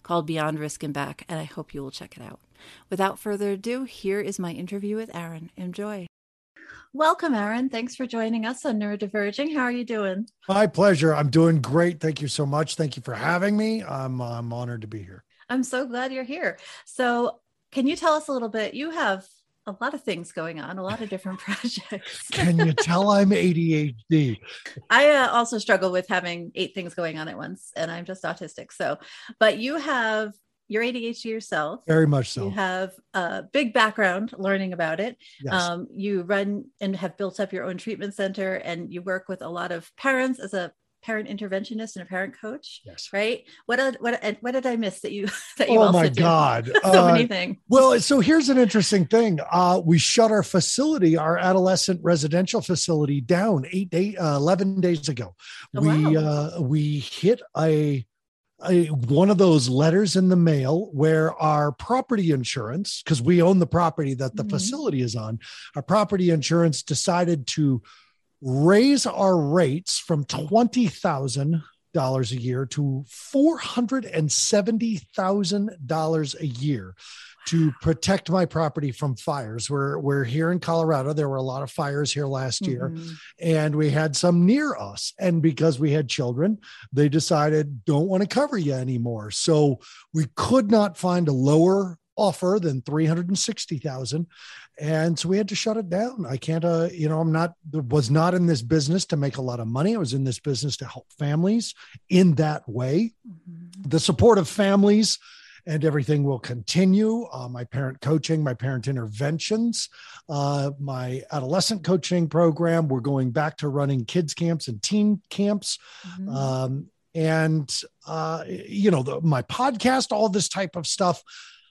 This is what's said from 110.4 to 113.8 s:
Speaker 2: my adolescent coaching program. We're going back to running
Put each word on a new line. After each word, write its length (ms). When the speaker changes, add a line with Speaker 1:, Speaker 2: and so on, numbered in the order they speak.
Speaker 2:
my 420
adolescent 520
coaching 440
program. 600
We're 140
going 280
back 280
to 120
running 360